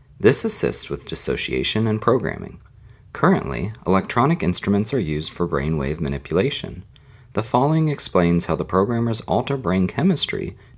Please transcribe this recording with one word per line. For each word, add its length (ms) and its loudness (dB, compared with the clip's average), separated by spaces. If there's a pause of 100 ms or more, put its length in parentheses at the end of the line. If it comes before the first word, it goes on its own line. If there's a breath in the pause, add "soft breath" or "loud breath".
(200)
This 240 6
assists 460 -2
with 180 -8
dissociation 800 0
and 140 0
programming. 580 0 (520 soft breath)
Currently, 600 0 (140)
electronic 560 2
instruments 520 0
are 60 0
used 320 -2
for 160 -4
brainwave 520 -2
manipulation. 840 -2 (500 soft breath)
The 100 -2
following 460 2
explains 560 2
how 100 0
the 100 -4
programmers 560 0
alter 360 -2
brain 300 0
chemistry 680 -2 (220 soft breath)